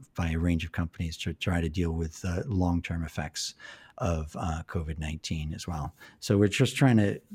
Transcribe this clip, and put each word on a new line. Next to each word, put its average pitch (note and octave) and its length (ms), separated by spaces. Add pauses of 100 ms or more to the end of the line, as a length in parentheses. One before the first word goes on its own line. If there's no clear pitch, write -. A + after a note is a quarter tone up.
(140)
by E2+ 160
a D#2+ 80
range E2+ 260
of E2+ 80
companies E2 460
to E2 160
try F2 260
to E2 80
deal E2 240
with D#2+ 300
the F2 240
long-term F2 580
effects - 500 (440)
of, D#2+ 400
uh, E2 280
covid D#2 320
nineteen D#2 540
as - 160
well. D#2 240 (280)
So G2+ 180
we're G2+ 100
just A#2+ 280
trying B2+ 200
to, G2+ 240 (140)